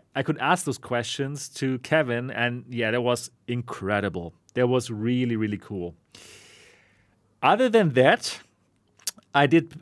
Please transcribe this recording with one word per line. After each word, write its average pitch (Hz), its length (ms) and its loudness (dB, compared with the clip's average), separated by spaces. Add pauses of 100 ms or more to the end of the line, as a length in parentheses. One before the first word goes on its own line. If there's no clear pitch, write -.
(140)
I 139 80 -2
could 147 160 -4
ask 165 260 0
those 131 140 -6
questions 135 720 -6
to 131 320 -4
Kevin, 127 500 0
and 120 400 -4
yeah, 117 220 -2
that 120 100 0
was 123 300 -2 (160)
incredible. 101 840 -4 (200)
That 123 140 2
was 123 200 0
really, 120 460 -2
really 107 240 -2
cool. 87 380 -10 (1500)
Other 247 260 4
than 214 260 4
that, 135 460 4 (920)
I 143 140 6
did, 160 360 2